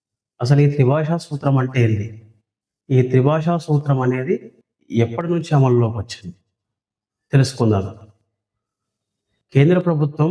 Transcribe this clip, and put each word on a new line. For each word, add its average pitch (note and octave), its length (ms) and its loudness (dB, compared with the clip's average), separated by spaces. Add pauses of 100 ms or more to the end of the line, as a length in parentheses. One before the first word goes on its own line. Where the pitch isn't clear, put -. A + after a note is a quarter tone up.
(400)
అసలు C#3 220 2
ఈ D3 100 4
త్రిభాషా D3 460 0
సూత్రం C#3+ 400 -4
అంటే B2+ 260 -2
ఏంది? G#2 240 -2 (840)
ఈ C3 140 2
త్రిభాషా D3 540 0
సూత్రం C#3+ 440 -2
అనేది B2+ 340 -2 (540)
ఎప్పటి A#2 420 -2
నుంచి E3 240 -4
అమల్లోకి A#2+ 420 2
వచ్చింది - 360 -12 (1000)
తెలుసుకుందాం. A2 540 2 (1700)
కేంద్ర D#3+ 260 4
ప్రభుత్వం D#3 520 0